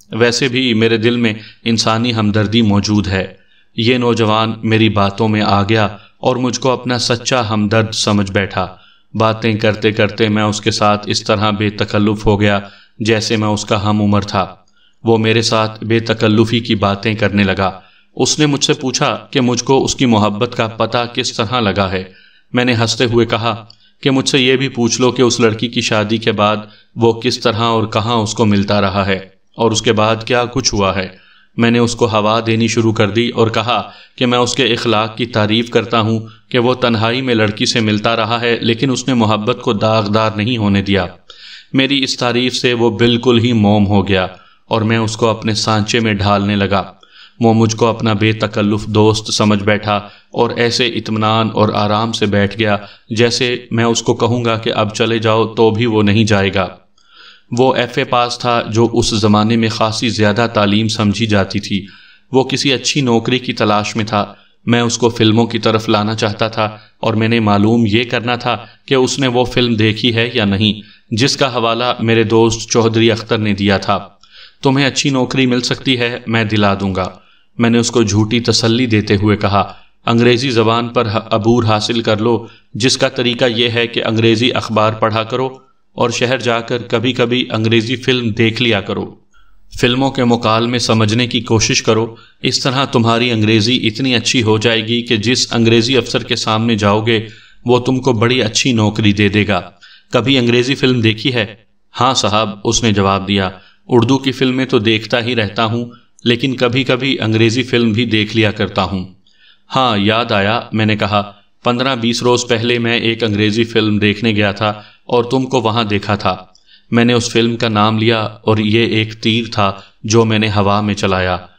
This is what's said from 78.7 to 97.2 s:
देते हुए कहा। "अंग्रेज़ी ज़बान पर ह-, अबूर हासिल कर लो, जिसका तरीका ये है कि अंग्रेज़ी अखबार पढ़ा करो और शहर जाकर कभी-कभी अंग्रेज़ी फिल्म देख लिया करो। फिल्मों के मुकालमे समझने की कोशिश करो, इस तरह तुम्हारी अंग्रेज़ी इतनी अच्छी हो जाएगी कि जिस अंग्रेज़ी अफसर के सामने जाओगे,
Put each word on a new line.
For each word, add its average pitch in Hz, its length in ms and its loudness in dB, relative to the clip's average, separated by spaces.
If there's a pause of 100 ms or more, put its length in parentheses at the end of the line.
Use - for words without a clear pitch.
देते 107 280 0
हुए 104 200 2
कहा। 98 400 -2 (300)
"अंग्रेज़ी 120 440 2
ज़बान 113 400 0
पर 120 180 0
ह-, 107 240 -4
अबूर 113 340 2
हासिल 110 360 0
कर 110 180 0
लो, 113 280 -2 (300)
जिसका 131 320 0
तरीका 127 380 -2
ये 117 220 0
है 117 180 0
कि 117 120 -4
अंग्रेज़ी 113 500 2
अखबार 110 460 0
पढ़ा 110 280 0
करो 127 440 -6 (300)
और 120 140 0
शहर 123 300 -2
जाकर 117 360 -2
कभी-कभी 123 720 -2
अंग्रेज़ी 113 440 0
फिल्म 123 360 -2
देख 113 300 0
लिया 110 200 2
करो। 98 360 -6 (600)
फिल्मों 131 320 2
के 131 120 -2
मुकालमे 117 560 0
समझने 113 480 2
की 120 140 -2
कोशिश 113 400 0
करो, 113 360 -2 (260)
इस - 200 -2
तरह 135 220 0
तुम्हारी 117 440 2
अंग्रेज़ी 110 460 2
इतनी 123 380 -2
अच्छी 120 280 0
हो 110 180 2
जाएगी 113 420 0
कि 120 160 -2
जिस 113 340 -2
अंग्रेज़ी 117 440 2
अफसर 117 280 -2
के 120 120 -4
सामने 113 400 0
जाओगे, 107 520 0 (400)